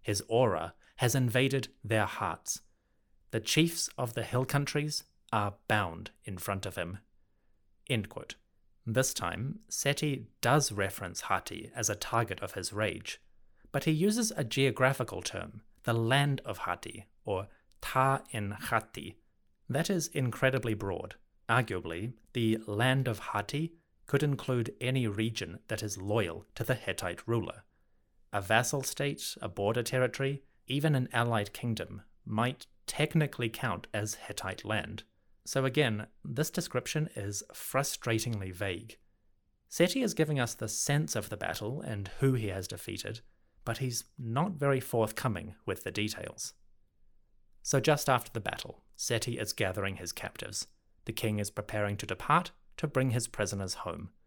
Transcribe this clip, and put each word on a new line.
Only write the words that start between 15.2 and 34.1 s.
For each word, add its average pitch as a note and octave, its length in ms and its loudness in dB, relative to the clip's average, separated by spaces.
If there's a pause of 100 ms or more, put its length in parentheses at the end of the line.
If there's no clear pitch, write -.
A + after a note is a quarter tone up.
term, - 400 -8 (200)
the A#2 100 2
land C3 480 4
of G#2+ 180 -8
Hatti, - 480 -6 (160)
or G2 240 -2 (340)
Ta C3+ 500 2
en G#2 200 -2
Hatti. - 680 -4 (520)
That D3 220 2
is E3+ 160 0
incredibly B2+ 680 2
broad. G2 420 -4 (320)
Arguably, G#2 680 0 (200)
the A2+ 320 4
land B2+ 420 2
of A2+ 120 -2
Hatti C#3+ 560 -4 (320)
could C#3+ 160 4
include C3 580 0
any B2+ 240 2
region G#2 640 -2
that G#2+ 160 -4
is G2+ 180 -6
loyal G2 540 0
to - 80 -4
the C3 100 2
Hittite - 540 -4
ruler. A2+ 360 -2 (680)
A G2+ 80 2
vassal A#2 400 4
state, - 600 -4
a - 60 -6
border G#2 360 2
territory, C3 600 0 (220)
even D3 300 2
an B2+ 180 2
allied A#2 400 2
kingdom G#2 480 -4 (240)
might A#2 400 0 (220)
technically D3 640 2
count A2 440 -4
as G#2+ 220 -2